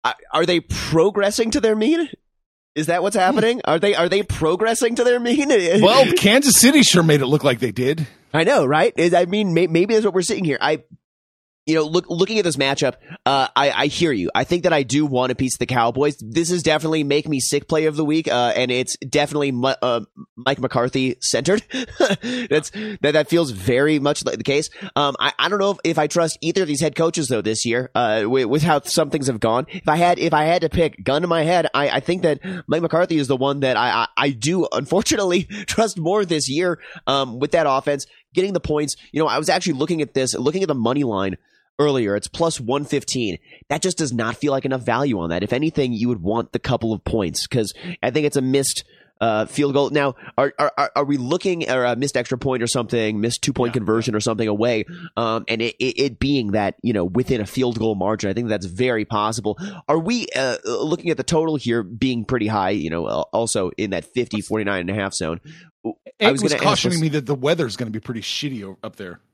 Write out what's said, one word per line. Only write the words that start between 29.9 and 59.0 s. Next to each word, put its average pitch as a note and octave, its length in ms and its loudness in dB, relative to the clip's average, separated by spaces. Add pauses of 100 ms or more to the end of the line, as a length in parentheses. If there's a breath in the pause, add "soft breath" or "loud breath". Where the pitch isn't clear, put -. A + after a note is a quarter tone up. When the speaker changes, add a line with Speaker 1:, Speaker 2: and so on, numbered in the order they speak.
Speaker 1:
had, F3 220 4
if D#3+ 140 0
I D3+ 120 2
had E3+ 160 2
to D#3+ 80 0
pick, D#3 340 0
gun C#3+ 200 0
to F3+ 40 0
my E3 160 2
head, E3+ 300 2
I, C#3 160 2
I B2+ 100 0
think F3+ 220 -2
that D3+ 180 2 (280 loud breath)
Mike D#3+ 140 0
McCarthy E3 360 0
is C#3 100 0
the C3+ 80 2
one C#3 240 0
that C3 160 2
I, A#2+ 140 2 (140)
I, - 120 -2
I C#3+ 140 0
do C#3 420 -2
unfortunately F3+ 720 0
<laughs> - 60 -12 (160)
trust A3 340 0
more F#3+ 240 0
this D#3 260 -2
year, E3 300 -2 (280 loud breath)
um, C3 320 -2
with C#3+ 120 0
that E3 180 4
offense, C#3 360 0 (280 soft breath)
getting F#3+ 200 0
the E3+ 80 0
points. D3+ 340 -2 (160 soft breath)
You D3 100 -2
know, D#3 60 2
I B2 100 0
was D#3 120 0
actually F3+ 240 0
looking D3+ 280 -2
at - 120 -6
this, C3 200 0
looking D3 300 0
at E3+ 60 -4
the D3 60 0
money B2+ 280 0
line G2 320 -2 (440)
earlier. C3 360 0
It's G#2 120 -6
plus E3 320 -2
one C3+ 260 -2
fifteen. B2+ 520 -4 (320 soft breath)
That D3+ 140 -4
just - 160 -2
does D3 120 -2
not A#2 240 -4
feel C#3+ 160 -2
like C3+ 140 -2
enough C3 160 -2
value A#2 380 0
on E2+ 100 -4
that. F2 140 -2
If G#2 100 -2
anything, C#3 400 -2
you A#2 140 -2
would A2+ 160 -2
want A2 280 -2
the B2 80 -4
couple A2+ 320 -2
of G#2 120 -4
points G2 420 -2
'cause A2 260 -2 (300 loud breath)
I A#2+ 80 0
think D3 160 0
it's D3 100 0
a C#3 60 2
missed, C3 420 0 (380 soft breath)
uh, G#2+ 240 0
field C#3+ 300 -2
goal. C#3 160 2
Now, C#3 240 0 (240 loud breath)
are, C#3 180 2
are, D3 180 0
are, C#3+ 200 0
are D3 100 2
we C#3+ 120 0
looking, E3 520 -2
or B2+ 160 0
a A#2+ 100 0
missed C3+ 220 -2
extra B2+ 180 -2
point B2+ 280 -2
or A#2 40 -2
something, A2 540 -2
missed A#2 220 -2
two-point B2 260 0
Speaker 2:
Yeah. A#2 100 -8
Speaker 1:
conversion A2 360 0
or G#2+ 40 0
something A2 280 -2
away, A2 380 0 (320 loud breath)
um, A2+ 300 -2
and A2+ 140 -2
it, A#2 180 -4
it, C3 200 -4
it C3 200 -2
being C3 340 0
that, G#2 280 0
you A#2 120 -2
know, F#2+ 120 0
within A#2 360 -2
a G2+ 40 -4
field B2 320 -2
goal A2 160 0
margin? G2 380 -2
I - 20 -4
think A#2 160 -4
that's G2+ 160 -4
very A2 400 -2